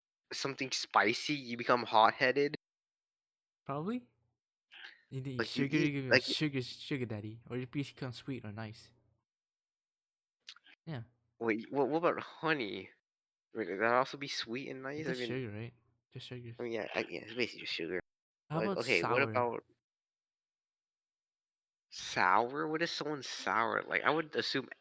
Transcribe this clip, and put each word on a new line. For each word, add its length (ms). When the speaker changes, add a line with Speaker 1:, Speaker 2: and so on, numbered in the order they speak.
Speaker 1:
something 380
spicy, 640
you 220
become 260
hot-headed? 720
Speaker 2:
Probably. 340
You 100
need 160
Speaker 1:
Like, 180
you 100
Speaker 2:
sugar, 120
Speaker 1:
eat, 160
Speaker 2:
you 80
become 80
Speaker 1:
like, 180
you 60
Speaker 2:
sugar, 300
sugar 420
daddy. 320
Or 60
you 100
become 460
sweet 320
or 60
nice. 360
Yeah. 140
Speaker 1:
Wait, 300
what, 200
what 100
about 200
honey? 680
Would 140
that 140
also 240
be 100
sweet 420
and 120
nice? 240
Speaker 2:
It's 140
Speaker 1:
I 20
mean, 60
Speaker 2:
sugar, 280
right? 180
Just 120
sugar. 340
Speaker 1:
I 40
mean, 80
yeah, 240
I, 140
yeah, 180
it's 80
basically 260
just 120
sugar. 260
Speaker 2:
How 80
Speaker 1:
Like, 80
Speaker 2:
about 140
Speaker 1:
okay, 240
what 180
Speaker 2:
sour? 100
Speaker 1:
about 320
sour? 760
What 140
is 80
someone 320
sour? 640
Like, 160
I 60
would 260
assume 320